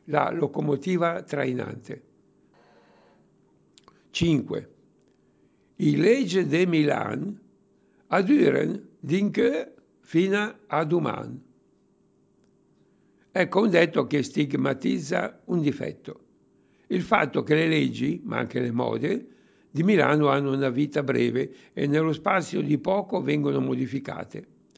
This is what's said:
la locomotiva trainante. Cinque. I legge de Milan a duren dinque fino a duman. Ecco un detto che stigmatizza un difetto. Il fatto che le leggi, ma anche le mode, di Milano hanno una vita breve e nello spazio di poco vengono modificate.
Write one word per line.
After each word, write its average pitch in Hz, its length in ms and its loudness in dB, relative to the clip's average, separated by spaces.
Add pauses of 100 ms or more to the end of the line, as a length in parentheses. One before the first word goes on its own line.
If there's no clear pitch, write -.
la 147 260 0
locomotiva 165 920 -2
trainante. 123 800 -6 (2000)
Cinque. 135 600 -2 (1040)
I 147 220 2
legge 185 500 4
de 165 180 2
Milan 143 720 0 (680)
a 190 140 2
duren 165 680 2 (100)
dinque 196 800 0 (240)
fino 196 680 0
a 156 180 -2
duman. 127 580 -4 (1900)
Ecco 185 260 2
un 226 80 4
detto 165 360 4
che 143 180 0
stigmatizza 139 1200 -2
un 180 140 0
difetto. - 600 -4 (680)
Il 185 140 -2
fatto 180 400 0
che 151 140 2
le 160 120 2
leggi, 139 560 0
ma 110 140 -6
anche 123 220 -2
le 123 120 -2
mode, 120 560 -2 (440)
di 147 100 -2
Milano 151 460 4
hanno 139 260 2
una 135 160 0
vita 147 320 -2
breve 123 500 0 (220)
e - 140 -2
nello 156 260 2
spazio 160 480 0
di 147 160 0
poco 190 460 -2
vengono 143 360 0
modificate. 131 880 -6 (300)